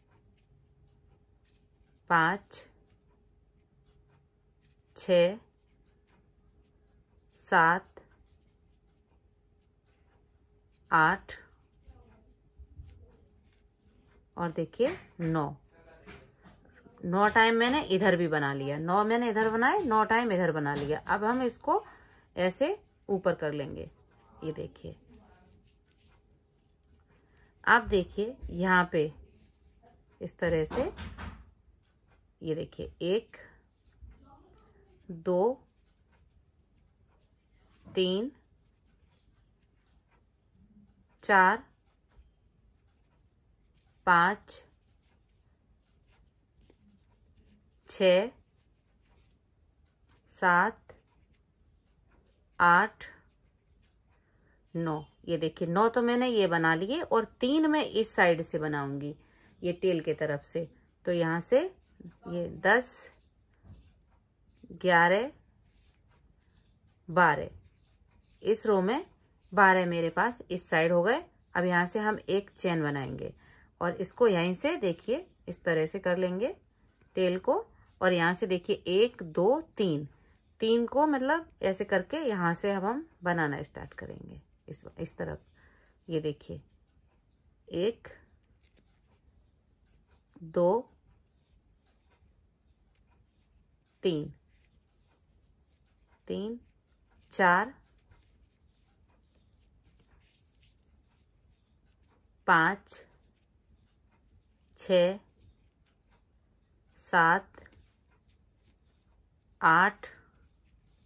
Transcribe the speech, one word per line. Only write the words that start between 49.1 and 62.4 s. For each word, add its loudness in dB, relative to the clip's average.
सात, 0
आठ, 4
नौ। -4
ये -2
देखिए, -4
नौ 2
तो -2
मैंने 2
ये 2
बना 2
लिए -4
और 0
तीन 2
मैं 2
इस -2
साइड 4
से -6
बनाऊंगी, -6
ये -4
टेल 0
के -4
तरफ -4
से। -8
तो -2
यहाँ 0
से 2
ये -10